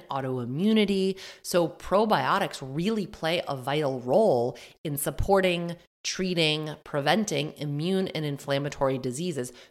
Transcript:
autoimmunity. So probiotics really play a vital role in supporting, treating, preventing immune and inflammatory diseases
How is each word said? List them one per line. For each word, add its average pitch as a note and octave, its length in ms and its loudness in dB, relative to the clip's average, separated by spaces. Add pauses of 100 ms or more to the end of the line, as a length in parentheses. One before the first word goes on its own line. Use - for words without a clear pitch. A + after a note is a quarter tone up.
(120)
autoimmunity. F#3+ 1040 2 (240)
So - 280 2
probiotics F#3 920 2
really E3+ 460 -2
play E3 400 -2
a C#3 100 -4
vital C3+ 420 -2
role C3 560 2 (280)
in D3 120 -4
supporting, E3+ 800 2 (280)
treating, D#3 800 0
preventing D3+ 760 0
immune D#3+ 520 0
and D#3 140 -4
inflammatory C#3 760 -2
diseases C3 520 -4 (200)